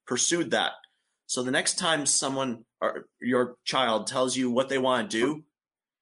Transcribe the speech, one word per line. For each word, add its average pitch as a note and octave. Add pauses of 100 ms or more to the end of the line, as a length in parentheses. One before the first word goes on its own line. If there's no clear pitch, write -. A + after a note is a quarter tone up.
pursued C3
that. G#2+ (520)
So -
the B2+
next E3+
time D#3+
someone C3+ (140)
or - (120)
your B2 (100)
child A2+
tells B2+
you B2+
what C3
they C3+
wanna B2+
do, C3 (580)